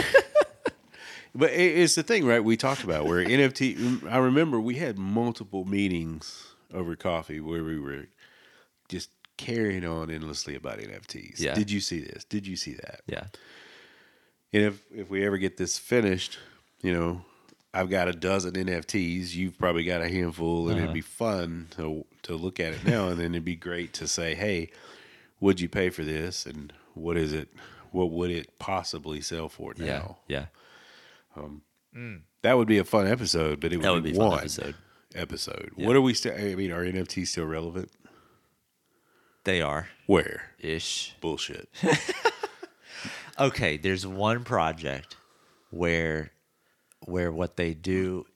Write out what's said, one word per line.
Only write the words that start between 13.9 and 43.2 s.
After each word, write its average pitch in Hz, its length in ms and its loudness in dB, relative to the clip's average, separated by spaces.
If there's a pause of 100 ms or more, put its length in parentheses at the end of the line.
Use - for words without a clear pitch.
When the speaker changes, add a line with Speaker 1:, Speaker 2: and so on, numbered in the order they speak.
Speaker 2:
And 104 120 6
if, 101 180 0 (100)
if 98 160 -12
we 98 160 0
ever 101 140 2
get 95 180 0
this 87 220 -2
finished, 101 580 2 (460)
you 92 100 2
know, 87 320 0 (480)
I've 92 180 0
got 92 180 2
a 90 40 0
dozen 90 440 0
N 92 120 -2
F 87 200 -4
Ts. 90 440 -2
You've 90 240 -4
probably 85 280 2
got 87 180 0
a 82 60 -2
handful, 85 600 0
and 85 100 2
it'd 80 100 0
Speaker 1:
Uh-huh. 80 60 -4
Speaker 2:
be 80 60 -2
fun 85 760 -4
to, 78 280 -6 (180)
to 87 120 -8
look 85 240 -6
at 82 140 -2
it 78 120 -8
now. 107 240 2
And 85 120 -2
then 85 160 -2
it'd 82 80 -4
be 87 100 -4
great 87 400 -8
to 90 140 -8
say, 82 260 -2
"Hey, 87 360 -2 (680)
what'd 98 220 4
you 85 80 0
pay 92 220 2
for 82 120 -8
this? 78 420 -4
And 73 280 -12 (220)
what 85 220 -2
is 78 160 2
it? 76 180 -6 (420)
What 90 180 2
would 87 220 0
it - 260 -8
possibly 80 600 -4
sell 80 280 -6
for - 280 -12
Speaker 1:
Yeah, 82 100 -6
Speaker 2:
now?" 71 400 -6
Speaker 1:
yeah. 71 200 -4 (920)
Speaker 2:
Um, 73 260 -14 (320)
Speaker 1:
Mm. 117 280 -14 (200)
Speaker 2:
that 127 140 6
would 117 100 6
be 107 120 8
a 92 60 4
fun 101 220 4
episode, 85 540 2
but 80 120 0
it 87 40 0
would 82 80 0
Speaker 1:
That 95 80 6
would 85 100 4
Speaker 2:
be 80 80 -2
Speaker 1:
be 82 60 0
a 98 40 6
fun 110 100 8
Speaker 2:
one 82 100 4
Speaker 1:
episode. 76 340 -6 (400)
Speaker 2:
episode. - 640 -8
Speaker 1:
Yeah. - 100 -2
Speaker 2:
What 117 80 6
are 139 60 10
we 131 120 4
st-, 113 220 -2
I 101 220 -2
mean, 95 160 -2
are 85 100 -2
N 90 140 -2
F 92 100 -2
Ts 87 240 -4
still 82 160 -2
relevant? 82 420 -6 (1600)
Speaker 1:
They 92 180 2
are. 76 260 -2 (180)
Speaker 2:
Where? - 520 4
Speaker 1:
Ish. - 600 -4
Speaker 2:
Bullshit. - 480 -6 (140)
Speaker 1:
<laughs> 185 60 2 (1500)